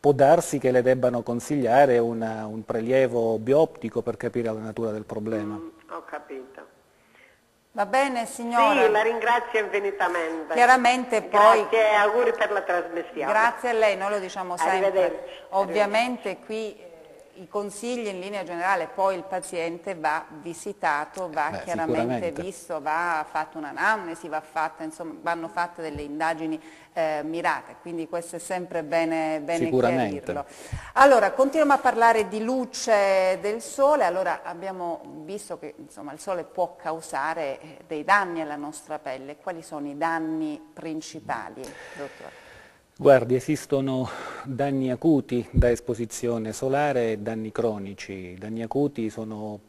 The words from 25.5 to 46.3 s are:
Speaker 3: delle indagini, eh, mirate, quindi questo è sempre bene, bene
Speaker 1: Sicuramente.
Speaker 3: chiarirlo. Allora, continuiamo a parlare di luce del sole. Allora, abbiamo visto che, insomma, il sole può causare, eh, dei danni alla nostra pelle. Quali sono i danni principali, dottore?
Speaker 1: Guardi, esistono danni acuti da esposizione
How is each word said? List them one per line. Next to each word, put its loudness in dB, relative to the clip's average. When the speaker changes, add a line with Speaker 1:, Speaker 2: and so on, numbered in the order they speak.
Speaker 3:
delle -8
indagini, -4
eh, -2
mirate, -4
quindi -8
questo -8
è -8
sempre -6
bene, 0
bene -2
Speaker 1:
Sicuramente. 0
Speaker 3:
chiarirlo. -6
Allora, 8
continuiamo 4
a 6
parlare 4
di -4
luce 2
del -2
sole. 4
Allora, 0
abbiamo -8
visto -10
che, -14
insomma, -16
il -16
sole -4
può -4
causare, -4
eh, -20
dei -8
danni 2
alla -6
nostra -10
pelle. -10
Quali -10
sono -10
i -10
danni -4
principali, -10
dottore? -16
Speaker 1:
Guardi, 8
esistono -2
danni -2
acuti 2
da 4
esposizione -2